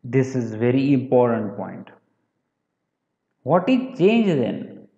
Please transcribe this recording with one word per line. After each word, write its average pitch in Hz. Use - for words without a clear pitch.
This 127
is 113
very 131
important 120
point. 95
What 175
is 254
changed 208
then? -